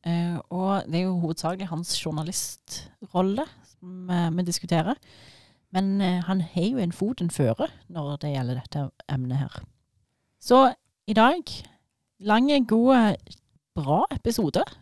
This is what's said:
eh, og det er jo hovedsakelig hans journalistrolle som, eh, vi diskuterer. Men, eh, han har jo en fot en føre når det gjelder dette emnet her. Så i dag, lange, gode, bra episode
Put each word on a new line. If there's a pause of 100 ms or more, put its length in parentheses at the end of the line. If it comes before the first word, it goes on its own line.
eh, (140)
og
det
er
jo
hovedsakelig
hans
journalistrolle (240)
som,
eh,
vi
diskuterer. (760)
Men,
eh,
han
har
jo
en
fot
en
føre (220)
når
det
gjelder
dette (180)
emnet
her. (800)
Så (340)
i
dag, (760)
lange,
gode, (600)
bra
episode (200)